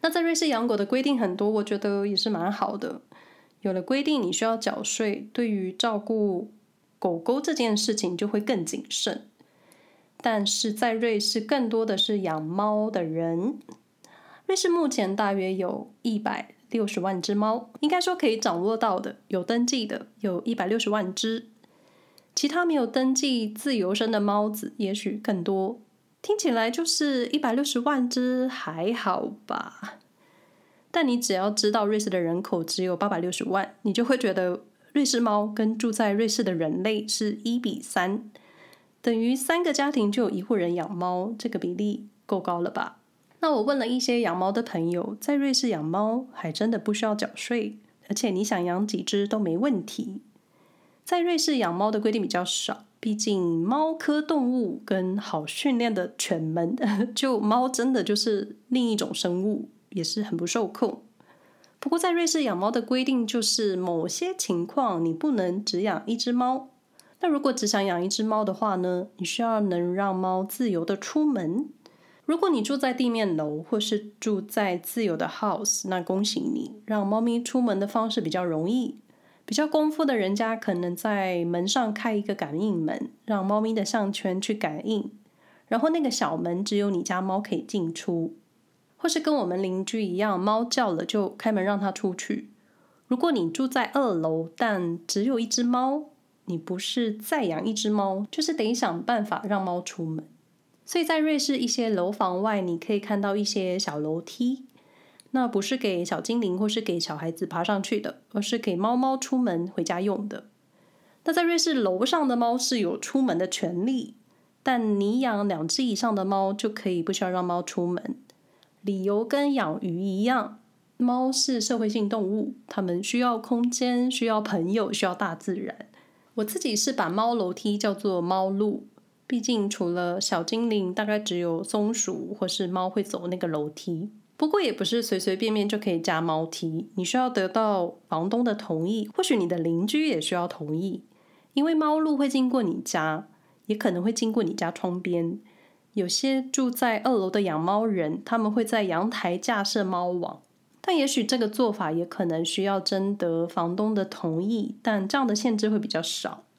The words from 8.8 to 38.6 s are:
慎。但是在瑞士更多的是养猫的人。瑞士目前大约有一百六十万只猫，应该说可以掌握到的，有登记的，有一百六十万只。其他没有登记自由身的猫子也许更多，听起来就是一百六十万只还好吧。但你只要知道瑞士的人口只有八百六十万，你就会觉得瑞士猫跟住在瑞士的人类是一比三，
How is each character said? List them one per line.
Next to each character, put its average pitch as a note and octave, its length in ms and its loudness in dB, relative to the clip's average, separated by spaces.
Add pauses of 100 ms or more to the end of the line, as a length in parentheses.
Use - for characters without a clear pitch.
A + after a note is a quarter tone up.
慎。 - 400 -4 (920)
但 G#3+ 260 2
是 - 260 0
在 A3+ 200 0
瑞 A3+ 260 2
士 G#3 220 0
更 A#3+ 280 2
多 A3+ 180 2
的 G3+ 100 0
是 G#3 240 2
养 D#3+ 220 0
猫 G#3 480 0
的 G3+ 120 0
人。 E3 560 0 (880)
瑞 F#4+ 80 0
士 F#4 140 0
目 E4+ 180 4
前 G3+ 300 0
大 G#3 160 2
约 F#3+ 220 0
有 - 360 -4 (120)
一 A3 160 0
百 - 360 -4 (160)
六 A3 160 0
十 G#3 140 -4
万 F#3+ 200 0
只 G3+ 140 -2
猫， A3 360 0 (100)
应 D4+ 80 2
该 F4+ 120 4
说 F4+ 140 0
可 D4+ 140 2
以 A3 80 2
掌 F3+ 260 0
握 G#3+ 140 2
到 G#3 240 2
的， G#3 160 -8 (120)
有 F#3 140 -2
登 A#3+ 240 2
记 B3 180 2
的， - 220 -8 (140)
有 F#3 240 -2
一 A#3 100 0
百 F#3+ 140 -2
六 A3 100 2
十 A3 120 0
万 G3+ 220 0
只。 A3+ 360 -4 (840)
其 - 120 0
他 E4 180 2
没 E4+ 80 2
有 C4+ 140 4
登 C4 280 2
记 B3+ 340 2
自 A#3+ 280 -2
由 F#3+ 160 2
身 A3 180 2
的 G#3+ 100 2
猫 G#3 280 2
子 G#3+ 280 -6
也 G3 180 -2
许 G#3 280 -4
更 F#3+ 200 0
多， F#3+ 380 -2 (420)
听 G#4 160 0
起 F#4 100 2
来 A3+ 220 2
就 A#3+ 140 -2
是 C#4+ 420 0
一 C#4+ 120 0
百 B3 140 0
六 B3+ 100 2
十 C#4+ 180 0
万 B3+ 280 2
只 B3+ 380 0
还 F3+ 480 -2
好 - 380 -2 (140)
吧。 - 520 -8 (920)
但 E4 140 4
你 A#3+ 120 4
只 A#3+ 160 0
要 F#3+ 160 2
知 G#3+ 220 2
道 A3 120 4
瑞 G#3+ 140 2
士 G#3 100 -2
的 F#3 120 2
人 E3+ 200 0
口 F#3 240 -2
只 F#3 200 -2
有 F3+ 120 0
八 G3 120 0
百 G3 100 0
六 F3+ 120 -2
十 - 140 -4
万， F#3+ 380 -2
你 G3+ 100 0
就 A#3 120 2
会 B3+ 120 2
觉 A#3+ 160 0
得 F3+ 300 0 (300)
瑞 C#4+ 120 4
士 B3 160 2
猫 G#3 260 2
跟 A3 300 0
住 A#3 140 0
在 G#3+ 220 2
瑞 A3 140 2
士 G#3+ 180 0
的 F#3 100 0
人 E3 280 0
类 G#3+ 240 -2
是 G#3+ 360 -2
一 A#3 160 -2
比 A3+ 220 -4
三， G3 500 -2 (720)